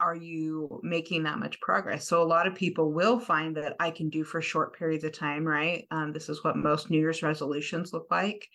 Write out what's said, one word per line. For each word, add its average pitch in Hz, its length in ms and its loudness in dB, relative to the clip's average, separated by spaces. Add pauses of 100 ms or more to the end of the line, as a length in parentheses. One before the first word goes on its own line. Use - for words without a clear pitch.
are 170 120 2
you 156 720 -6
making 165 400 -2
that 151 160 -2
much - 220 -8
progress?" 185 440 0
So 170 160 4
a 165 60 6
lot 165 200 4
of 185 60 0
people 165 380 2
will 202 260 4
find 160 380 0
that 151 240 -4
I 165 120 0
can 160 180 -2
do 156 160 -2
for 160 160 -2
short - 360 0
periods 160 280 0
of 156 80 -4
time, 151 320 -2
right? 156 440 0
Um, 156 220 -2
this 156 160 -8
is 151 160 -6
what 151 140 2
most 151 340 2
New 156 80 6
Year's 160 240 2
resolutions 151 720 -2
look 165 180 -6
like, 202 440 0